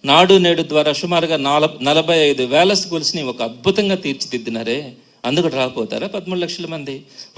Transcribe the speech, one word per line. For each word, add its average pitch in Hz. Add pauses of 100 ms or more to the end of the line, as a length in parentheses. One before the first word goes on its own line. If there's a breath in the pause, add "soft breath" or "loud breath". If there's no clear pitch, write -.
నాడు 170
నేడు 175
ద్వారా 151
సుమారుగా 165
నాల-, 147
నలభై 160
ఐదు 143
వేల 151
స్కూల్స్ని 170
ఒక 123
అద్భుతంగా 190
తీర్చిదిద్దినారే, 123 (320 soft breath)
అందుకు 151
డ్రాప్ 131
అవుతారా 113
పదమూడు 185
లక్షల 170
మంది? 143 (360 loud breath)